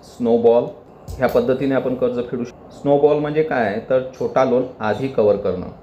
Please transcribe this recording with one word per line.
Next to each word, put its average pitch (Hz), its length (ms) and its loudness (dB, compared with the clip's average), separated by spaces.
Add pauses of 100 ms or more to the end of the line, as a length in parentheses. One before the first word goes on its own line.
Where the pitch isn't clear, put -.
स्नोबॉल. 117 600 2 (440)
ह्या 127 200 -2
पद्धतीने 131 460 0
आपण 127 200 -2
कर्ज 123 240 -2 (120)
फेडू 120 120 -6
शकतो. - 360 -16
स्नोबॉल 147 400 2
म्हणजे 147 240 0
काय, 143 360 -2 (100)
तर 127 200 0 (100)
छोटा - 260 0
लोन 123 220 0 (120)
आधी 107 280 -2
कव्हर 104 300 2
करणं. 90 320 -4 (140)